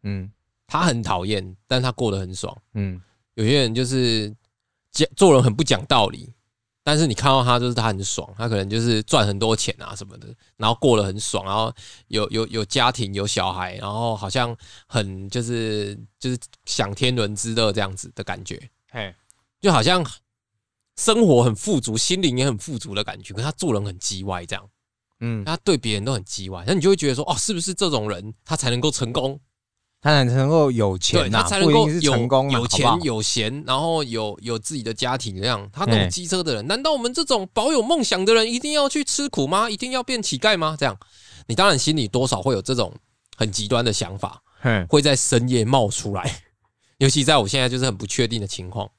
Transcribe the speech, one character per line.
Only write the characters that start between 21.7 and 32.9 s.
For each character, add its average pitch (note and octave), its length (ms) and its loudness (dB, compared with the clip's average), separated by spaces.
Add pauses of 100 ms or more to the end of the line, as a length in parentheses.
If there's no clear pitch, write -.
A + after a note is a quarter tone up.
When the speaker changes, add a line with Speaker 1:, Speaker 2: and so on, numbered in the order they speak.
Speaker 2:
足， A2+ 160 -4
心 F3+ 260 0
灵 B2+ 160 0
也 C3 80 2
很 A#2+ 100 -2
富 B2 220 -10
足 G2+ 160 -10
的 G#2 80 -2
感 G2+ 180 -8
觉， - 140 -16
可 G#2+ 60 -6
是 B2 40 -4
他 D3+ 80 -4
做 D#3+ 200 -2
人 G#2 120 0
很 F#2 140 -8
叽 F#2+ 280 -8
歪 F2+ 200 -6
这 - 80 -8
样。 G2 100 -12 (560)
Speaker 1:
嗯。 A2+ 240 -4
Speaker 2:
他 D#3+ 140 -4
对 F3+ 180 2
别 A2 180 -2
人 G2+ 100 -2
都 C3 80 -2
很 G#2 120 -4
叽 F#2 260 -10
歪， F2 160 -12
那 E3 80 2
你 F#3 60 2
就 F3+ 100 4
会 G3 60 6
觉 D3 120 -2
得 C3 60 0
说 C#3 160 -4
，“哦， D#3+ 60 2
是 - 160 -4
不 E3+ 80 -2
是 F3+ 140 -4
这 F#3 160 0
种 A2 180 0
人 G2+ 240 -8 (120)
他 D#3+ 120 -4
才 B2+ 140 -2
能 B2 100 0
够 D3+ 100 2
成 B2 220 -4
功？” C3+ 280 -4 (600)
Speaker 1:
他 D3+ 100 2
才 C#3+ 140 6
能 C3 260 2
够 D3+ 200 6
有 G2+ 280 2
钱 - 220 2
啊， - 20 0
Speaker 2:
对， G2 80 0
他 A2 120 2
才 - 160 0
能 D#3+ 140 6
够 - 0 -
有， D3+ 120 6
Speaker 1:
不 D#3 40 2
一 D3 40 0
定 E3+ 100 0
是 D3 80 4
成 A#2+ 180 2
功 C3+ 200 2
啊， C3+ 40 0
Speaker 2:
有 B2 140 0
钱， C3 200 2
Speaker 1:
好 A#2 60 6